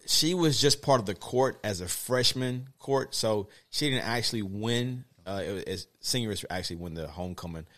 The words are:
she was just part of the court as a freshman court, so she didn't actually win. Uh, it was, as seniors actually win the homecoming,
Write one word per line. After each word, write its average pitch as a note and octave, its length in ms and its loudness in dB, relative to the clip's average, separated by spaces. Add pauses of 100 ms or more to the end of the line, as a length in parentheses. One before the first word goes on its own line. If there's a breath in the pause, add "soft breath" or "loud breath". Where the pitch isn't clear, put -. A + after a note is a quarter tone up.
she - 280 4
was D#3+ 280 4
just C#3 200 6
part C3+ 200 6
of G2 40 -4
the G2 100 -2
court B2+ 480 0
as G2+ 180 -2
a F2+ 60 -8
freshman B2+ 840 0 (100)
court, C3+ 360 -2
so G#2+ 340 0 (200 loud breath)
she D3 200 0
didn't B2+ 160 0
actually A#2 380 0
win. A#2 600 -2 (220)
Uh, G2 200 -4
it F2+ 60 -4
was, F#2+ 120 -4
as F#2 240 -6 (120)
seniors A2 500 -2
actually F2+ 280 -4
win E2+ 160 -8
the D#2+ 140 -6
homecoming, E2+ 580 -8 (120)